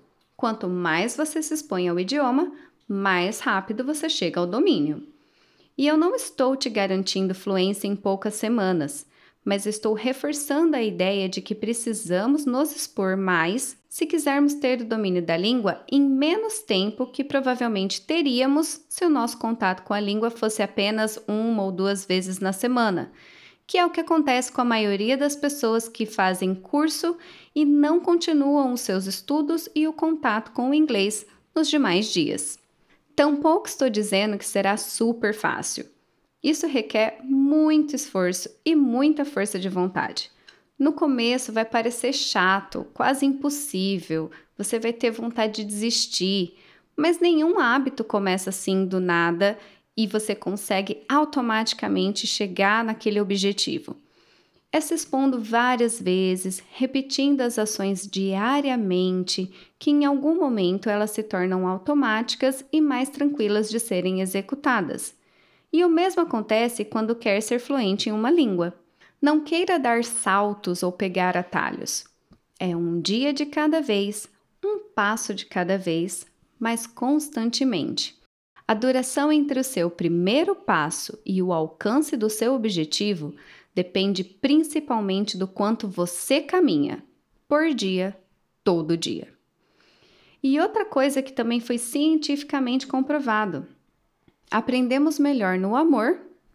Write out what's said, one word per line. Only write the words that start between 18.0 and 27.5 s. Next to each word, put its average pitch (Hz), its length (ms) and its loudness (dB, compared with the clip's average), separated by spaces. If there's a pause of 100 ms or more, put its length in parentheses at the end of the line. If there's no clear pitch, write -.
teríamos 285 880 0
se - 160 -4
o 339 40 4
nosso 233 280 0
contato 220 460 -2
com - 100 -4
a 202 60 0
língua 214 320 0
fosse 220 320 -2
apenas 214 640 -2
uma 220 360 0
ou 190 80 -2
duas 190 340 -2
vezes 185 340 -2
na 190 140 -2
semana, 226 580 0 (560)
que - 100 -2
é 349 80 4
o 339 40 2
que 349 100 -4
acontece 294 520 2
com - 100 -2
a 240 40 2
maioria 220 500 2
das 285 200 0
pessoas 226 520 0
que - 200 -6
fazem 185 480 0
curso 302 640 0 (360)